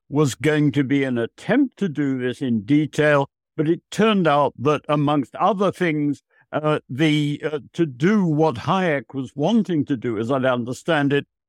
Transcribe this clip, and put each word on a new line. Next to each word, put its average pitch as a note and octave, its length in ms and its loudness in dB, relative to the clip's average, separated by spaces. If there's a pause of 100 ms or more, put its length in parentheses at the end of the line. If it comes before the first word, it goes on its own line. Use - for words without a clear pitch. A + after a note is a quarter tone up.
was C#3 260 0
going D3+ 380 2
to C#3+ 100 0
be C#3 220 0
an B2 140 -2
attempt A3+ 580 -2
to G3 120 -2
do C#3 300 -2
this B2 220 -6
in A#2+ 220 -2
detail, D3 640 2 (260)
but D3+ 140 -2
it E3+ 220 -2
turned G3+ 360 2
out C#3+ 320 2
that, C#3 300 0
amongst D3 480 0
other F#3 340 0
things, D3+ 520 -2 (280)
uh, D3+ 280 -2 (100)
the, D3 560 0
uh, D3 140 -6 (160)
to E3+ 100 0
do E3 400 2
what D#3 300 2
Hayek D#3 580 -2
was C3 240 -8
wanting E3+ 480 0
to C#3 140 -2
do, A2+ 180 -4
as A2+ 140 -2
I C#3 80 0
understand C3 720 0
it, C#3+ 140 0 (220)